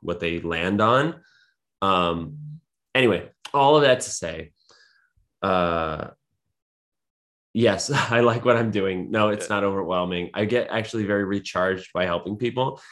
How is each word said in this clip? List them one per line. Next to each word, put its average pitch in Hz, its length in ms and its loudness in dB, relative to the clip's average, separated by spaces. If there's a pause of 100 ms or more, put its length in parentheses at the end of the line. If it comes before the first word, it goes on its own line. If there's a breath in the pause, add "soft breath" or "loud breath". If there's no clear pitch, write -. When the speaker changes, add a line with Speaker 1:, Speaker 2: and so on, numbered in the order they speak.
Speaker 1:
what 85 180 -6
they 85 220 -4
land 85 400 -2
on. 131 400 2 (600 soft breath)
Um, 87 800 -2 (340)
anyway, 120 360 2 (240)
all 139 220 6
of 147 80 6
that 127 180 4
to - 80 -8
say, 80 420 -10 (920 soft breath)
uh, 85 680 0 (1400)
yes, 107 360 2
<laughs> 131 220 0
I 117 80 4
like 120 240 4
what 120 140 4
I'm 113 140 0
doing. 95 380 -2
No, 107 200 2
it's 104 180 -4
Speaker 2:
Good. 107 60 -2
Speaker 1:
not 101 100 0
overwhelming. 90 720 -2
I 107 120 -2
get 117 240 0
actually 110 360 -4
very 101 180 0
recharged 95 720 -4
by 90 120 -2
helping 87 300 -4
people. 123 460 -4 (100)